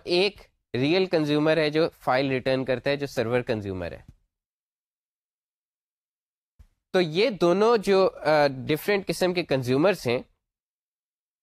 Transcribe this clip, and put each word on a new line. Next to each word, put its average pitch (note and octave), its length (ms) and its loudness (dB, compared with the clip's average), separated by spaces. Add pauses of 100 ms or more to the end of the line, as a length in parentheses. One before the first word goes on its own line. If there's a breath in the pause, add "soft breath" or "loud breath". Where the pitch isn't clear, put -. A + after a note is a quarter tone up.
ایک F#3+ 360 -2 (340)
ریئل D#3+ 320 0
کنزیومر D#3 500 0
ہے D3+ 140 0
جو D#3 180 0 (120)
فائل C3+ 280 0
ریٹرن C3 360 -2
کرتا B2+ 260 -2
ہے، C#3+ 60 0
جو C#3 100 -6
سرور B2 360 -2
کنزیومر G2 500 -6
ہے۔ - 80 -16 (3000)
تو F#3 100 2
یہ F3+ 300 0
دونوں G3 460 2
جو، F#3+ 340 2 (140)
آ، D3 220 4
ڈفرینٹ C#3+ 600 -2
قسم F3+ 280 -2
کے F3 100 -2
کنزیومرز C#3 640 0
ہیں، A#2+ 120 0 (1200)